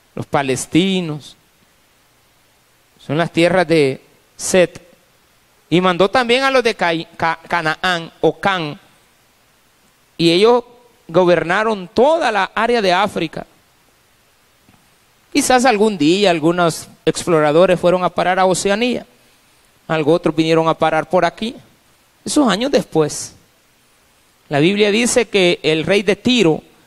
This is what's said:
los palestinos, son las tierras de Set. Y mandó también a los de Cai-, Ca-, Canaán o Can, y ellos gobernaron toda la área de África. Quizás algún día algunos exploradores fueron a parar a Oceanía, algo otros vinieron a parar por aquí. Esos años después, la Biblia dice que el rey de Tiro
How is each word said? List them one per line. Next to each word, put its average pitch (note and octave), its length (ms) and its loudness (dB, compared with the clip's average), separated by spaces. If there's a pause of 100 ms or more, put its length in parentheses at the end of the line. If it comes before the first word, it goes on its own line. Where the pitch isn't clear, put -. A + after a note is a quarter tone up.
(140)
los - 100 -10
palestinos, D#3 1120 -4 (1700)
son C3+ 120 -4
las D#3+ 120 -2
tierras F3 380 0
de C#3+ 340 0 (340)
Set. - 460 0 (880)
Y E3 120 2
mandó F#3 280 2
también B3 340 0
a C4+ 80 0
los C4 140 2
de A3 100 0
Cai-, E3+ 320 -4 (100)
Ca-, E3 220 -2 (100)
Canaán E3+ 640 -4 (100)
o D#3+ 200 0
Can, F3 400 -4 (1400)
y E3 140 0
ellos A3 340 2 (420)
gobernaron F3+ 840 0
toda C4+ 440 0
la G3 220 -4
área A#3 260 0
de F#3+ 120 0
África. F#3 540 -4 (1900)
Quizás B3+ 340 2
algún G#3+ 320 2
día F3+ 320 2
algunos E3+ 580 -2 (160)
exploradores D#3+ 760 2
fueron F3+ 260 0
a F3 40 -2
parar F3 300 -2
a F#3 80 2
Oceanía, G3+ 580 -2 (840)
algo D#3+ 280 0
otros E3+ 200 -2
vinieron D#3+ 320 0
a D#3+ 80 0
parar D#3 360 -2
por F3 160 2
aquí. A3 280 -6 (680)
Esos C4 240 0
años A3 220 -2
después, - 640 -2 (1120)
la C#3+ 120 0
Biblia G3+ 300 2
dice A3+ 380 0
que F3+ 340 0
el D#3 220 0
rey G3 180 0
de F#3+ 140 0
Tiro G#3+ 460 0 (240)